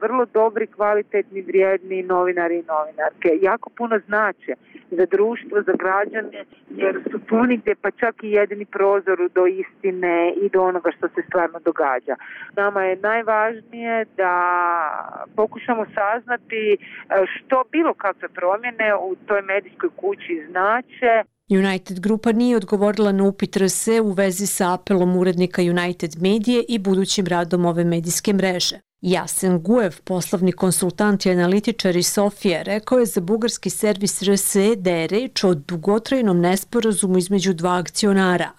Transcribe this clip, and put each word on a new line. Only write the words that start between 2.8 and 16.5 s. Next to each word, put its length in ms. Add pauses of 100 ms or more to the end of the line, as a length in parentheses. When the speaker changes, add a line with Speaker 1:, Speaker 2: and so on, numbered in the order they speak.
Speaker 1:
Jako 360
puno 180 (120)
znače 440 (460)
za 160
društvo, 420 (120)
za 60 (100)
građane, 560 (420)
jer 120 (180)
su 60 (100)
tu 100 (120)
nigdje 320
pa 100
čak 320
i 160
jedini 260
prozor 520 (200)
do 60 (200)
istine 520 (280)
i 100
do 60 (100)
onoga 280
što 100
se 200
stvarno 320 (100)
događa. 460 (400)
Nama 280
je 260
najvažnije 960 (140)
da 140 (1000)
pokušamo 480 (140)
saznati, 680 (100)